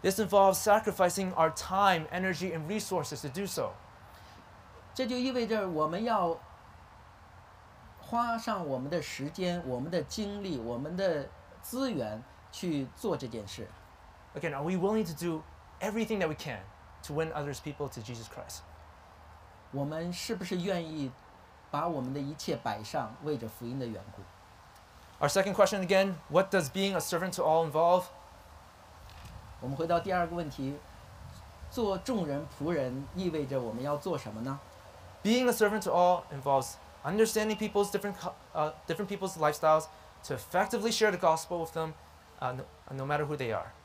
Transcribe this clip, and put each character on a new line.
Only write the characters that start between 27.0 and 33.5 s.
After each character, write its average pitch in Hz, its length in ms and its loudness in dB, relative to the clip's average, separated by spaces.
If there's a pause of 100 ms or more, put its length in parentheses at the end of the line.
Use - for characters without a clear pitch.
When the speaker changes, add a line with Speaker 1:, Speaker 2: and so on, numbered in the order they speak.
Speaker 1:
to 180 80 0
all 165 260 4
involve? 170 360 6 (1600)
Speaker 2:
我 123 60 -8
们 135 100 -4
回 165 100 -2
到 170 120 6
第 185 120 -2
二 175 160 2
个 170 80 -6
问 165 140 -4
题， 139 260 -4 (960)
做 202 300 0
众 196 280 0
人 143 180 -2 (140)
仆 151 120 0
人 135 340 -2 (100)
意 180 140 0
味 156 160 -2
着 131 160 -2